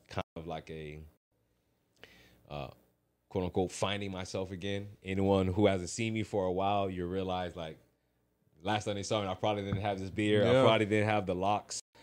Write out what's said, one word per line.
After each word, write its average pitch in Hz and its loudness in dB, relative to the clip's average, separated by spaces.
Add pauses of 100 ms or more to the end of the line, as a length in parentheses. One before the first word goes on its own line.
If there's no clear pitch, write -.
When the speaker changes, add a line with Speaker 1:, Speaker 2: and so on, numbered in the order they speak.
Speaker 1:
kind - -6 (120)
of 80 -10
like 80 -10
a, 78 -12 (1500)
uh, 71 -8 (600)
quote 92 -2
unquote, 90 0
finding 101 -4
myself 92 -6
again. 101 -6 (160)
Anyone 95 4
who 98 4
hasn't 92 0
seen 113 -2
me 110 -2
for 101 -2
a 92 0
while, 98 0
you 90 -4
realize, 92 -4
like, 80 -10 (840)
last 104 0
time 104 -2
they 101 -6
saw 110 -2
me, 98 -2
I 92 -2
probably 104 0
didn't 98 -2
have 104 -2
this 95 -8
beard. 104 4
I 117 4
Speaker 2:
Yeah. 131 6
Speaker 1:
probably 110 6
didn't 107 2
have 107 2
the 90 0
locks. 98 -2 (220)